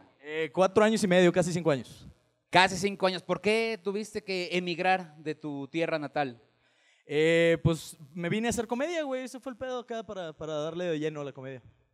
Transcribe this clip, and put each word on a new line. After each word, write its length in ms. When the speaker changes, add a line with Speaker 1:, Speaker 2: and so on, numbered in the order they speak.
Speaker 1:
Eh, 320
cuatro 300
años 200
y 40
medio, 260
casi 180
cinco 200
años. 360
Speaker 2:
Casi 260
cinco 300
años. 160
¿Por 180
qué 420
tuviste 400
que 280
emigrar 680
de 160
tu 360
tierra 280
natal? 420
Speaker 1:
Eh, 560
pues, 340
me 160
vine 180
a 40
hacer 160
comedia, 340
güey. 220
Ese 160
fue 140
el 40
pedo 220
acá 260
para, 280
para 200
darle 320
de 140
lleno 220
a 40
la 60
comedia. 320